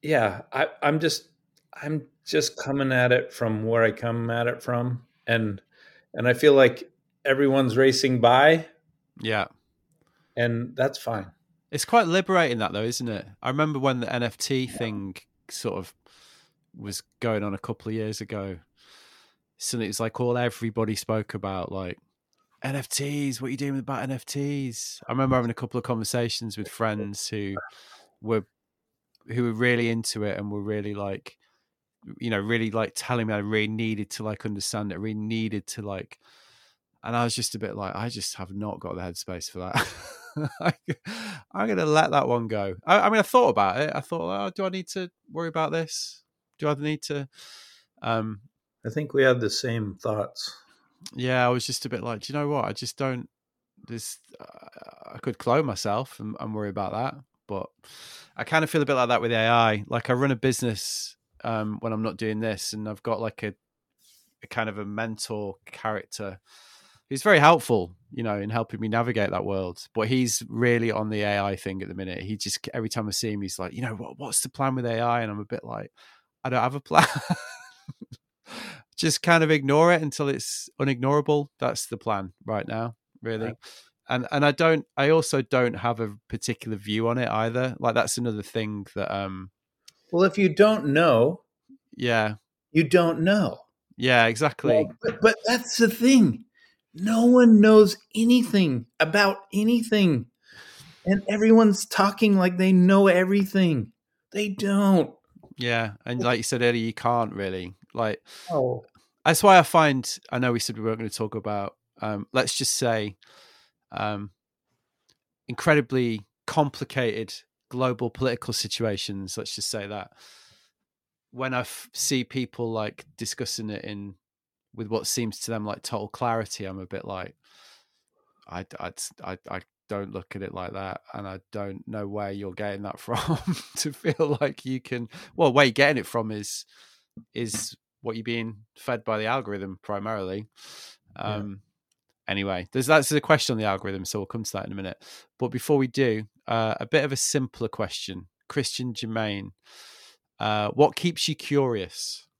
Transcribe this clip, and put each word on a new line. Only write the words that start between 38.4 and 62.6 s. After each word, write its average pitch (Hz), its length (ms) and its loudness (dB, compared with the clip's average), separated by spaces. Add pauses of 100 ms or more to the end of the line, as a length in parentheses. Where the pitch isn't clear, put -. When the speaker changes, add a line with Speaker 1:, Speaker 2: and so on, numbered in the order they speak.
Speaker 2:
not 101 260 -6
got 90 160 -8
the 90 60 -8
headspace 90 480 -10
for 90 100 -14
that." 92 280 -4 (480)
<laughs> 175 1160 -8
I'm 202 140 -2
gonna 185 180 0
let 151 260 4
that 139 160 2
one 120 200 0
go. 101 280 -4 (100)
I, 196 160 6
I 208 80 4
mean, 220 100 4
I 196 40 4
thought 247 260 4
about 101 300 2
it. 151 140 -2
I 139 80 -4
thought, 175 440 -6
"Oh, 190 40 -4
do 190 160 -6
I 190 40 -2
need 185 200 -8
to 180 220 -8 (200)
worry 165 160 -6
about 160 240 -2
this? - 520 -6 (340)
Do 151 100 -4
I 147 60 2
need 147 300 -4
to?" 143 240 -6 (760)
Um, 110 400 -4 (440)
Speaker 1:
I 117 40 -4
think 147 240 -6
we 139 100 4
had 127 160 6
the 110 100 0
same 110 460 -4
thoughts. - 640 -8 (560)
Speaker 2:
Yeah, 127 320 0
I 123 40 4
was 123 160 0
just - 200 -6
a 120 40 -8
bit 113 140 -6
like, 117 180 -8
"Do - 120 -12
you 147 60 -4
know 147 80 -4
what? 143 180 -2
I 101 80 -6
just - 240 -10
don't, 131 320 -4 (580)
this, - 300 -12 (220)
uh, - 720 -20
I - 60 -16
could - 180 -6
clone 139 280 2
myself 110 540 -4
and, 107 200 -10
and 110 160 -8
worry 104 140 -6
about 98 240 -6
that." 127 220 -4 (320)
But 98 200 -8 (680)
I - 80 -6
kinda 160 240 2
feel 156 140 2
a 139 40 2
bit 139 100 2
like 123 140 2
that 117 120 4
with 117 100 0
A 113 160 2
I. 113 400 4
Like, 117 220 -4
I 127 40 4
run 135 180 2
a 127 40 2
business, - 800 -4 (280)
um, 107 380 -4
when 113 120 -4
I'm 110 80 -4
not 107 160 -4
doing 107 220 -4
this, 110 340 -6